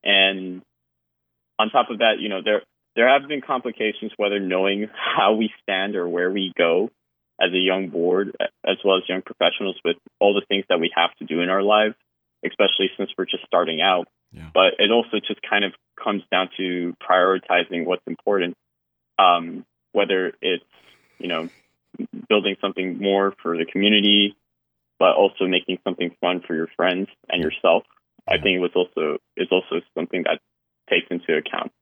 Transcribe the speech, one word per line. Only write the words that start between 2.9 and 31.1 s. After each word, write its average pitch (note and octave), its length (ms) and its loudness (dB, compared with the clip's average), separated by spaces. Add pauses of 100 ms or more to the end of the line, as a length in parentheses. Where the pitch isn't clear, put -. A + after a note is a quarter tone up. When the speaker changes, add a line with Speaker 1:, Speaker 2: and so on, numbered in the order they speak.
Speaker 1:
there A#2 100 4
have C#3 220 4
been D3 100 -4
complications A2+ 800 -4
whether G2+ 240 0
knowing G2 520 0
how - 420 2
we G#2+ 260 0
stand G2 340 -4
or F2+ 140 -2
where F2 200 0
we F#2+ 280 -4
go F2+ 320 2 (500)
as F2+ 140 0
a F#2 40 0
young F#2 300 0
board, F2+ 480 -2 (300)
as F#2+ 180 0
well F#2+ 140 4
as F#2+ 100 -2
young F#2 140 -4
professionals F2+ 640 -2
with E2+ 100 0 (240)
all G2+ 140 6
the G2+ 160 0
things G2 180 -2
that F2 140 0
we E2+ 120 -2
have E2+ 260 0
to D2 60 -12
do D#2+ 140 -4
in F2 100 0
our G2 140 0
lives, G#2+ 320 2 (500)
especially F#2+ 520 0
since G2 200 -6
we're F#2 80 -2
just - 200 -8
starting E2 360 0
out. F2+ 260 2 (260)
Speaker 2:
Yeah. D#2+ 200 -20
Speaker 1:
But F#2 260 6
it G#2 120 4
also A2+ 340 0
just G#2 220 -8
kind G#2 160 0
of F#2+ 80 -4 (320)
comes G#2 260 -4
down F#2 280 0
to F2+ 440 -4
prioritizing F2+ 840 2
what's F2 200 -4
important, F2 520 -2 (600)
um, F2 480 2 (280)
whether F#2+ 480 0
it's, F2+ 240 -4 (540)
you - 100 -10
know, E2 180 -4 (800)
building G2+ 320 0
something F#2 400 -6
more G2 420 0
for E2+ 160 -4
the E2 80 -2
community, G2+ 680 2 (640)
but F2+ 180 6
also G2 300 2
making F#2 380 -2
something F2 380 -6
fun F2+ 240 -2
for E2+ 100 -4
your D#2+ 200 -4
friends F2+ 320 0 (220)
and F2+ 120 -2
Speaker 2:
Yeah. D#2 80 0
Speaker 1:
yourself. - 340 2 (440)
I - 80 2
Speaker 2:
Yeah. D#2 60 -2
Speaker 1:
think F#2+ 160 2
it - 20 -2
was F2+ 160 0
also, D#2+ 440 -2 (180)
is F#2 140 -4
also F2+ 300 -2 (140)
something E2+ 280 -4
that D#2+ 160 -2 (500)
takes F2 220 0